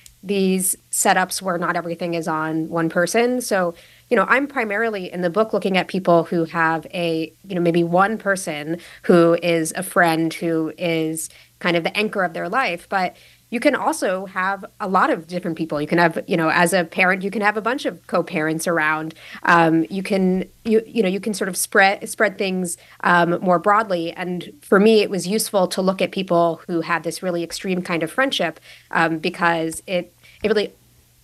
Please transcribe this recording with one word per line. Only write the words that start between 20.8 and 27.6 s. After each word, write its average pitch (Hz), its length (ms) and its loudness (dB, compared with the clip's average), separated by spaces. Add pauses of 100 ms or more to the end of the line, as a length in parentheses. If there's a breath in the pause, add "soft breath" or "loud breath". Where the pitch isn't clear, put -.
you 226 180 -2
know, 185 40 2
you 196 120 -2
can 214 160 -6
sort 196 120 -4
of 185 80 -6
spread, 202 540 2
spread 202 300 0
things, 185 380 -2 (240 loud breath)
um, 175 400 4
more 180 180 2
broadly. 190 520 0
And 175 400 -8 (100)
for 196 180 4
me, 214 220 6
it - 100 0
was 175 160 -4
useful 202 400 0
to 190 140 -4
look 190 200 0
at 185 100 -2
people 170 560 0
who 170 140 -2
had 165 220 -2
this 165 180 -6
really 170 220 -4
extreme 180 400 -4